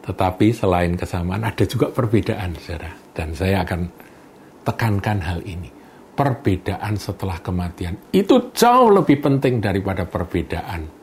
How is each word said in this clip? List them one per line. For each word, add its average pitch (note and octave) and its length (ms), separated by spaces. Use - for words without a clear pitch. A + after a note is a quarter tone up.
Tetapi G2 480
selain F2 440
kesamaan, F2+ 480
ada G#2+ 200
juga C#3 240
perbedaan, G#2 680
Saudara. E2+ 360
Dan D#2+ 200
saya F#2+ 320
akan F2 160
tekankan G#2+ 560
hal F2 240
ini. F2 240
Perbedaan G#2+ 840
setelah F#2+ 440
kematian F2 560
itu B3 420
jauh A#3+ 360
lebih D3 320
penting C3+ 400
daripada F#2+ 480
perbedaan E2 800